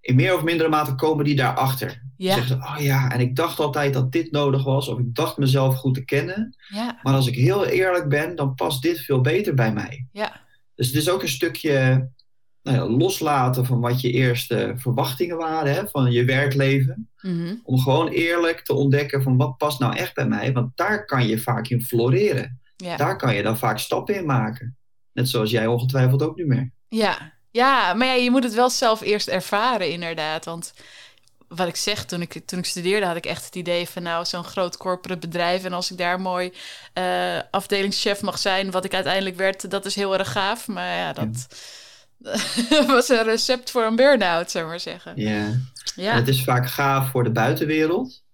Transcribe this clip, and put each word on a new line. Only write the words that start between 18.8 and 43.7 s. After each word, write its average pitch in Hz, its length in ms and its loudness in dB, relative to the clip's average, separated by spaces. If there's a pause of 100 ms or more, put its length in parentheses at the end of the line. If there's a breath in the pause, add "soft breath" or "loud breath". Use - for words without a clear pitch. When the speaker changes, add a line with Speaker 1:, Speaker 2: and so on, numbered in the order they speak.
Speaker 1:
van 131 140 2
wat 127 200 2
past 147 220 -2
nou 123 180 0
echt - 180 -4
bij 139 120 -2
mij. 110 260 0
Want 120 240 -2
daar 208 280 -2
kan 127 220 0
je 110 120 0
vaak - 300 -2
in 113 160 0
floreren. 135 760 0 (160)
Speaker 2:
Ja. 175 200 -8
Speaker 1:
Daar 143 200 -2
kan 123 180 0
je 101 80 -2
dan 110 160 0
vaak 110 200 -2
stappen - 360 -2
in 190 120 -4
maken. 120 500 -2 (360)
Net 127 160 0
zoals 107 220 0
jij 113 160 2
ongetwijfeld 127 560 2
ook 156 140 -2
nu 175 100 -4
merkt. 131 240 0 (180)
Speaker 2:
Ja. 196 440 -2 (180)
Ja, 233 440 2
maar 233 120 2
ja, 262 80 2
je 247 160 4
moet 262 140 4
het 233 100 -2
wel 247 160 4
zelf 220 300 2
eerst 208 280 0
ervaren, 202 640 0
inderdaad. 165 540 -4
Want 170 280 -10 (760 loud breath)
wat 175 200 -2
ik - 80 -6
zeg, - 280 -2
toen 175 160 -6
ik, 170 120 -8 (140)
toen 185 120 -8
ik 180 60 -6
studeerde 185 420 -2
had 170 100 -2
ik 170 100 -8
echt - 180 -6
het - 120 -18
idee 175 320 -2
van, 180 140 -10
nou, 170 220 -4
zo'n 175 200 -6
groot 180 320 -4
corporate 180 520 -6
bedrijf. 175 360 0
En 180 80 -6
als 180 180 -4
ik 185 80 -14
daar 180 220 -2
mooi, 180 320 -4 (400 loud breath)
eh, 180 460 -2 (120)
afdelingschef 202 720 -2
mag 196 160 -4
zijn, 190 320 0
wat 185 140 -2
ik 190 100 -4
uiteindelijk 185 420 0
werd, 190 340 -2
dat 196 140 -4
is 196 100 -4
heel 190 240 0
erg 190 140 -2
gaaf. 202 360 -2
Maar 180 280 -4
ja, 175 160 -4
dat 117 340 -6 (720 loud breath)
<laughs> 240 680 0
was 247 220 4
een 226 160 4
recept 233 460 0